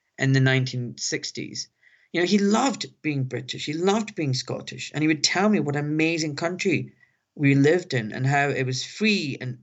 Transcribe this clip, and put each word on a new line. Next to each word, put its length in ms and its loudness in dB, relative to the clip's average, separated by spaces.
in 160 2
the 60 6
nineteen 580 2
sixties. 720 -8
You 80 0
know, 60 4
he 120 4
loved 480 2
being 220 -2
British, 420 -8
he 60 -6
loved 420 0
being 180 -2
Scottish, 640 -6
and 80 -2
he 60 2
would 160 0
tell 240 2
me 100 4
what 160 0
amazing 640 0
country 560 -2
we 220 4
lived 380 4
in 180 -2
and 120 -4
how 240 2
it 160 0
was 200 -4
free 560 0
and 220 -8